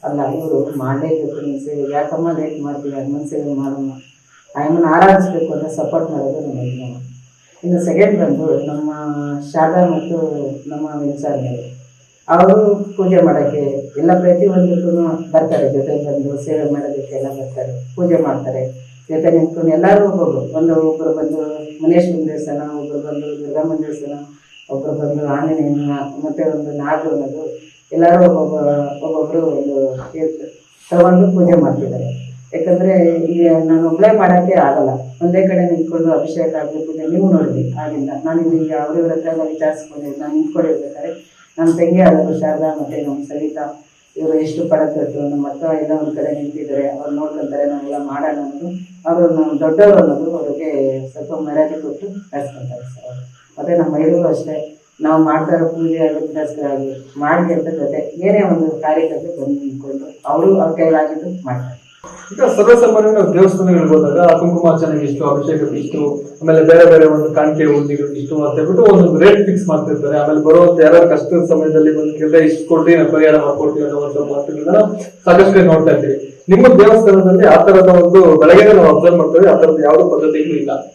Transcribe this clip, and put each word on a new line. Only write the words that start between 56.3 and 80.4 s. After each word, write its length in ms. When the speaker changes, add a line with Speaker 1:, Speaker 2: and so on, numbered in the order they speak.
Speaker 1:
ಆಗಲಿ 340
ಮಾಡಿ 360
ಅಂತ 140
ಜೊತೆ 500
ಏನೇ 240
ಒಂದು 300
ಕಾರ್ಯಕ್ಕೆ 680
ಬಂದು 100
ನಿಂತ್ಕೊಂಡು 760
ಅವರು 340
ಅವ್ರ 160
ಕೈಲಾಗಿದ್ದು 720
ಮಾಡ್ತಾರೆ. 400
Speaker 2:
ಈಗ 80
ಸರ್ವಸಾಮಾನ್ಯವಾಗಿ 800
ನಾವು 120
ದೇವಸ್ಥಾನಗಳಿಗೆ 640
ಹೋದಾಗ 320
ಕುಂಕುಮಾರ್ಚನೆಗೆ 800
ಇಷ್ಟು, 200
ಅಭಿಷೇಕಕ್ಕೆ 500
ಇಷ್ಟು, 480
ಆಮೇಲೆ 220
ಬೇರೆ 220
ಬೇರೆ 200
ಒಂದು 300
ಕಾಣಿಕೆ 280
ಹುಂಡಿಗಳು 480
ಇಷ್ಟು 320
ಅಂತ 160
ಹೇಳ್ಬಿಟ್ಟು 340
ಒಂದು 260
ರೇಟ್ 260
ಫಿಕ್ಸ್ 220
ಮಾಡ್ತಿರ್ತಾರೆ. 500
ಆಮೇಲೆ 260
ಬರುವಂತ 380
ಯಾರು 280
ಕಷ್ಟದ 400
ಸಮಯದಲ್ಲಿ 480
ಬಂದು 200
ಕೇಳಿದ್ರೆ 220
ಇಷ್ಟು 300
ಕೊಡ್ರಿ, 260
ನಾವು 160
ಪರಿಹಾರ 240
ಮಾಡ್ಕೊಡ್ತೀವಿ 500
ಅನ್ನೋ 140
ಒಂದು 260
ಮಾತುಗಳನ್ನ 720
ಸಾಕಷ್ಟು 280
ಕಡೆ 100
ನೋಡ್ತಾ 280
ಇರ್ತೀವಿ. 320
ನಿಮ್ಮ 180
ದೇವಸ್ಥಾನದಲ್ಲಿ 800
ಆ 180
ತರದ 220
ಒಂದು 500
ಬೆಳಗ್ಗೆ 360
ನಾವು 240
ಅಬ್ಸರ್ವ್ 200
ಮಾಡ್ತೇವೆ, 320
ಆ 80
ತರದ 260
ಯಾವ್ದು 260
ಪದ್ಧತಿಗಳು 440